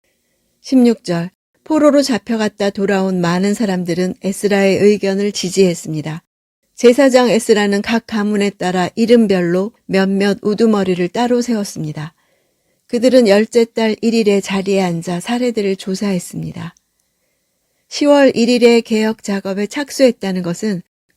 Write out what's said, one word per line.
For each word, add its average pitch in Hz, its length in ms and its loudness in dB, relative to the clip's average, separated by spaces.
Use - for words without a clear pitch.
십육 240 440 2
절, 170 260 -4
포로로 294 380 4
잡혀갔다 214 680 -4
돌아온 190 540 -2
많은 180 320 0
사람들은 185 680 -4
에스라의 196 580 0
의견을 202 520 0
지지했습니다. 170 880 -2
제사장 247 560 4
에스라는 208 500 0
각 226 260 -4
가문에 208 440 -2
따라 180 440 -4
이름별로 196 800 2
몇몇 196 560 0
우두머리를 196 680 0
따로 240 320 -2
세웠습니다. 160 720 -8
그들은 240 420 4
열째 220 360 2
달 220 380 -4
일 226 100 0
일에 202 300 2
자리에 196 400 -2
앉아 175 380 -4
사례들을 226 560 -4
조사했습니다. 175 1000 -8
시월 285 460 4
일 233 160 0
일에 233 320 4
개혁 220 400 -2
작업에 196 440 -6
착수했다는 233 760 -2
것은 175 400 -4